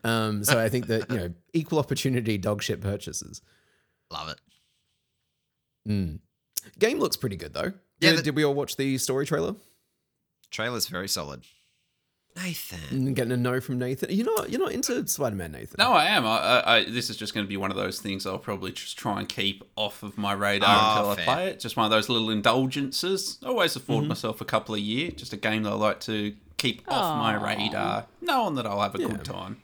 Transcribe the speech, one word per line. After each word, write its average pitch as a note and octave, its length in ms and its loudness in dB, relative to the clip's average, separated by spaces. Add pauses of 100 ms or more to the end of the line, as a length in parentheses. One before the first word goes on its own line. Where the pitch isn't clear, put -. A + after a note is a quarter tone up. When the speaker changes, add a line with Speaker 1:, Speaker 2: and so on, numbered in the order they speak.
Speaker 1:
Um, A2+ 300 2 (100)
so C3 140 6
I A2+ 100 4
think A#2 200 0
that, A2+ 220 0
you B2 60 0
know, F2 160 -4 (200)
equal D#3+ 260 0
opportunity B2 600 0
dog G#2 220 0
shit - 200 -2
purchases. - 600 -6 (720)
Speaker 2:
Love D#2 200 -8
it. - 100 -12 (1500)
Speaker 1:
Mm. F#2+ 300 0 (600)
Game A#3+ 200 4
looks - 180 0
pretty G2+ 200 -4
good, D#2 180 -10
though. - 180 -2 (280)
Speaker 2:
Yeah, E3+ 100 6
Speaker 1:
Did, E3 80 6
Speaker 2:
the - 40 0
Speaker 1:
did D3 140 0
we D#3 80 4
all C#3+ 100 4
watch C#3 220 -2
the C3+ 220 0
story C3+ 280 0
trailer? E3 280 0 (960)
Speaker 2:
Trailer's A2+ 380 -4
very F2+ 200 -6
solid. C#2+ 340 -6 (920)
Nathan. C3+ 760 -6
Speaker 1:
Mm, C3 40 0
getting B2 180 0
a B2+ 40 0
no B2 240 0
from B2+ 180 -4
Nathan. B2+ 320 -4
You're G#3 160 0
not, - 240 0
you're - 100 -2
not F#4+ 120 0
into - 340 -2
Spider-Man, G2+ 460 -4
Nathan. A#1+ 260 -12
Speaker 3:
No, A#3+ 140 4
I D#3+ 140 6
am. F3+ 200 4
I, A2 120 4
I, A2+ 400 4
I, G#2+ 60 4
this A#2 240 -4
is G#2+ 80 -6
just G#2+ 160 -6
gonna G#2 140 -2
be G2 100 -4
one G2 140 0
of F#2+ 60 -4
those G2 240 -2
things F#2+ 260 -4
I'll F#2+ 140 -4
probably F#2 320 -6
just - 260 -10
try G2+ 220 -2
and G2+ 80 -6
keep - 340 -2 (140)
off G#2 260 -4
of G#2 160 -10
my G2+ 140 0
radar G2+ 360 2
Speaker 2:
Oh, G#2+ 300 6
Speaker 3:
until G2+ 120 2
I G2+ 40 2
Speaker 2:
fair. F2 100 -2 (120)
Speaker 3:
play F#3 140 0
it. - 100 -10
Just - 160 -6
one A2+ 80 4
of G#2+ 80 4
those A2 160 4
little A2+ 220 2
indulgences. C3 1120 0
Always F#3+ 320 2
afford C#3+ 240 0
Speaker 1:
Mm-hmm. D3 80 0
Speaker 3:
myself - 320 -4
a A2 40 -6
couple A2 300 -2
a G#2 40 -2
year. A#2+ 340 -2
Just - 200 -12
a A2 40 -8
game G#2+ 260 0
that G#2+ 80 0
I G#2 40 0
like G#2 260 2
to G#2 340 -2 (220)
keep - 320 -2
off E3 300 2
my A2 180 2
Speaker 4:
Aw. G#2 80 -2
Speaker 3:
radar, G#2 640 -2 (140)
knowing A3+ 360 0
that A#2 100 -2
I'll G2+ 140 -2
have G2 160 0
a - 40 -2
Speaker 1:
Yeah. D4 80 0
Speaker 3:
good - 160 -6
time. F#2 400 -10